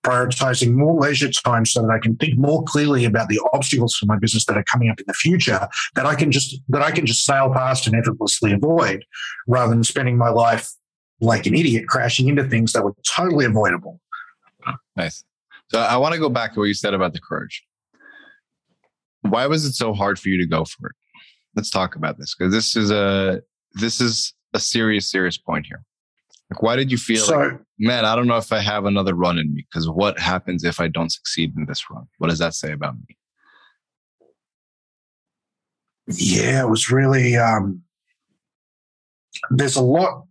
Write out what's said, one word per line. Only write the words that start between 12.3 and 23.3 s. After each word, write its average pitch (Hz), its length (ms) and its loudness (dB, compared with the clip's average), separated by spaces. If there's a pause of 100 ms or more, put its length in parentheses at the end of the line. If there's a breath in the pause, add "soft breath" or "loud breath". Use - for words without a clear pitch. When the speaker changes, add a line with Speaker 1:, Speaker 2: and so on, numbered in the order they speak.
Speaker 1:
things 113 300 0
that 110 100 2
were 101 120 -2 (200)
totally 165 300 2
avoidable. 90 560 0 (960 loud breath)
Speaker 2:
Nice. 82 280 -6 (460 loud breath)
So 113 100 0
I 113 180 2
wanna 156 200 2
go 156 120 0
back 117 260 -2
to 107 40 -2
what 104 60 2
you 101 80 2
said 98 220 -2
about 90 180 0
the - 80 -10
courage. - 420 -10 (1600 loud breath)
Why 113 240 0
was 156 200 0
it 135 80 -4
so 113 200 -2
hard 101 260 -2
for 95 100 -4
you 92 100 2
to 90 80 0
go 80 180 -2
for - 240 -16
it? - 60 -18 (600 soft breath)
Let's 107 140 -4
talk 95 260 -2
about 80 220 -6
this, - 160 -14
'cause 92 180 0
this 110 240 0
is 107 160 0
a, 98 520 0 (300)